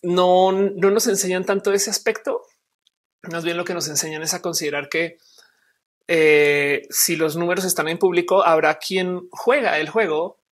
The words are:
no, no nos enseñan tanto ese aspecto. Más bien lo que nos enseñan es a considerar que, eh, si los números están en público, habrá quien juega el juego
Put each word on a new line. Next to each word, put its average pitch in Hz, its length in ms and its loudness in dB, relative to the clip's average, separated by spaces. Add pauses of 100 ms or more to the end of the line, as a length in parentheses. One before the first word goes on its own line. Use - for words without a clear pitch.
no, 180 500 4
no 196 380 2
nos 220 160 2
enseñan 185 380 -2
tanto 196 280 0
ese 202 180 0
aspecto. - 520 -4 (800)
Más 170 220 -8
bien 170 120 -2
lo 175 80 -4
que 175 100 -6
nos 156 140 -6
enseñan 156 340 -6
es 160 120 -4
a 175 80 -8
considerar 147 460 -6
que, 165 300 -4 (880)
eh, 147 840 4
si - 260 -2
los 156 200 -2
números 175 280 -2
están 170 240 -2
en 170 100 -4
público, 185 460 2
habrá 156 340 2
quien 180 520 -4
juega 233 480 0
el 151 100 -4
juego 175 520 -2 (120)